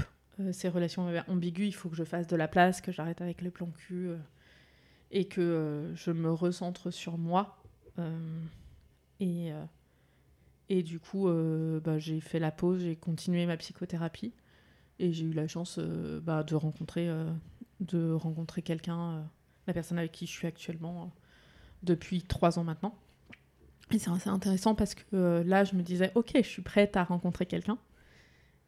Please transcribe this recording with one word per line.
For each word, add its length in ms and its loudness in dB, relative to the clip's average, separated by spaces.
euh, 140 -2
ces 160 -2
relations 420 0
ambiguës, 400 0
il 60 -2
faut 160 -10
que 80 -6
je 80 -2
fasse 220 -4
de 100 2
la 100 2
place, 320 6
que 140 -8
j'arrête 260 -4
avec 220 -6
le 100 -4
plan 160 -10
cul, 400 -8
euh, 100 -6
et 140 2
que, 160 -2
euh, 540 0
je 160 -4
me 200 2
recentre 600 -2
sur 260 -6
moi. » 440 0
Euh, 400 -6
et, 320 -2
euh, 140 -8
et 140 4
du 180 -6
coup, 260 0
euh, 540 2
bah, 180 2
j'ai 220 -2
fait 180 -2
la 120 2
pause, 320 2
j'ai 120 0
continué 500 0
ma 120 0
psychothérapie. 760 -6
Et 120 4
j'ai 140 -2
eu 80 0
la 140 0
chance, 320 -6
euh, 420 -4
bah, 220 0
de 120 0
rencontrer, 540 0
euh, 200 -2
de 320 0
rencontrer 500 -2
quelqu'un, 540 -4
euh, 60 -6
la 60 -2
personne 240 -2
avec 140 -2
qui 160 -10
je 40 -10
suis 160 -6
actuellement, 560 -8
euh, 20 -10
depuis 380 2
trois 380 2
ans 40 0
maintenant. 320 -4
Et 60 2
c'est 120 -2
assez 180 0
intéressant 460 2
parce 180 2
que, 100 -14
euh, 300 6
là, 220 6
je 100 -2
me 60 4
disais, « 340 2
Ok, 200 2
je 60 10
suis 200 -2
prête 340 4
à 80 6
rencontrer 420 0
quelqu'un. » 320 -2